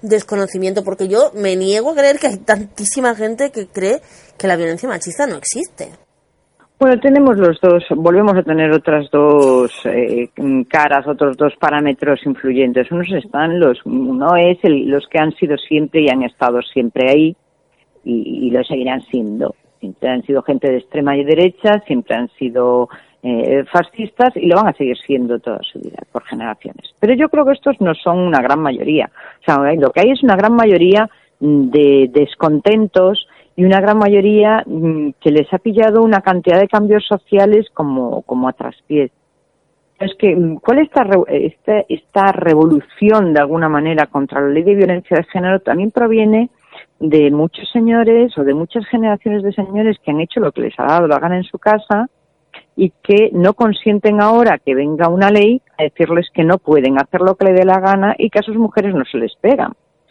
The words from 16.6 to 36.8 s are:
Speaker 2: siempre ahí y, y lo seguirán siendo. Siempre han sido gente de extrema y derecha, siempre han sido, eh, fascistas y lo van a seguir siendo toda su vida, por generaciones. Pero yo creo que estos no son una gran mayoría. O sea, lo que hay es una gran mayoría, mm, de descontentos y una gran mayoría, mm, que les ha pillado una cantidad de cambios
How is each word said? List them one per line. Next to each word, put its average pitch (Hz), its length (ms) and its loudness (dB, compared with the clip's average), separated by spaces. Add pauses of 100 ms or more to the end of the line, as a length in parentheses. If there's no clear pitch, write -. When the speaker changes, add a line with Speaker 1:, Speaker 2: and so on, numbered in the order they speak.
Speaker 2:
siempre 127 480 -2
ahí 156 260 2 (680)
y, 123 420 -6
y 120 40 -2
lo 123 120 0
seguirán 127 480 -6
siendo. 110 460 -6 (240)
Siempre 101 280 -8
han 127 140 -4
sido 139 200 -2
gente 139 280 -4
de 127 80 -2
extrema 143 380 -4
y 139 80 -2
derecha, 180 640 0
siempre 120 280 -4
han 120 140 -6 (100)
sido, 123 500 -2 (360)
eh, 127 480 -2
fascistas 220 640 -2
y 180 100 -4
lo 170 100 4
van 214 120 2
a 185 60 -2
seguir 123 240 -4
siendo 120 420 -4
toda 117 220 -8
su - 180 -14
vida, - 180 -16 (140)
por 123 120 -8
generaciones. - 760 -14
Pero 233 140 2
yo 294 140 0
creo 294 160 0
que 269 80 2
estos 277 280 -4
no 180 140 0
son 175 260 -2
una 170 200 0
gran 135 200 0
mayoría. 147 500 -2 (300)
O - 40 -20
sea, 143 300 0
lo 156 160 2
que 170 100 -2
hay 220 120 4
es 262 100 -2
una 220 140 2
gran 214 180 2
mayoría, 208 560 4 (300)
mm, 143 300 2
de 139 420 4
descontentos 185 1120 0 (300)
y 180 80 2
una 190 160 4
gran 208 180 2
mayoría, 208 680 2
mm, 156 440 -4 (100)
que 156 120 0
les 147 200 0
ha 185 60 -2
pillado 220 440 2
una 220 180 2
cantidad 180 400 0
de 202 80 2
cambios 208 380 2